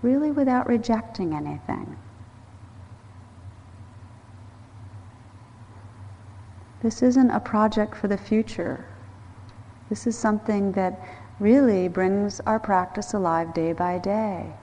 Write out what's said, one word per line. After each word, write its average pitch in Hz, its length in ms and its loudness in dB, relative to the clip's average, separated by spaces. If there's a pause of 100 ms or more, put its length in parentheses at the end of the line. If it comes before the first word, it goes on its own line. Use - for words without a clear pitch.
Really 277 300 2
without 262 360 2
rejecting 220 640 0
anything. - 640 -6 (4000)
This 226 200 0
isn't 254 300 6
a 214 80 0
project 214 560 0
for 202 140 -4
the 202 80 0
future. - 680 -2 (1000)
This - 180 -4
is 226 120 0
something 208 560 0
that 190 260 -2 (400)
really 208 480 6
brings 190 540 0
our 220 180 2
practice 196 540 0
alive 165 400 0
day 165 180 0
by 180 260 -2
day. 196 640 -2